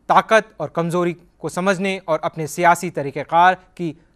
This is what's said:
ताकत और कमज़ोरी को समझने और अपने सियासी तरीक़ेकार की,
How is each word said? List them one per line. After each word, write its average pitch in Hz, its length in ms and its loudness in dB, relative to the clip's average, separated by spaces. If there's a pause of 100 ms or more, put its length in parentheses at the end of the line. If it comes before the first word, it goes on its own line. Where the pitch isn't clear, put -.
ताकत 208 500 2
और 147 100 -8
कमज़ोरी 170 440 -2
को - 360 -14
समझने 190 480 -2
और 165 220 -4
अपने 160 280 -6
सियासी 170 420 0
तरीक़ेकार 156 680 0
की, 175 420 -10 (180)